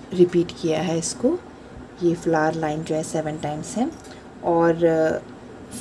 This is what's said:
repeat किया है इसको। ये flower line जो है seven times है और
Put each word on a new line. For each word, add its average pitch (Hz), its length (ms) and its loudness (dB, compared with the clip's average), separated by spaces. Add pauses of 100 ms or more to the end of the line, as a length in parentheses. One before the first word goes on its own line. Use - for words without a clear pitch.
(120)
repeat 175 400 4
किया 156 300 -2
है 170 160 0
इसको। 262 400 0 (640)
ये 170 140 4
flower 160 400 2
line 160 260 -2
जो 160 120 -2
है 156 100 0
seven 156 340 -4
times 151 380 -6
है 262 140 0 (540)
और 165 760 4 (580)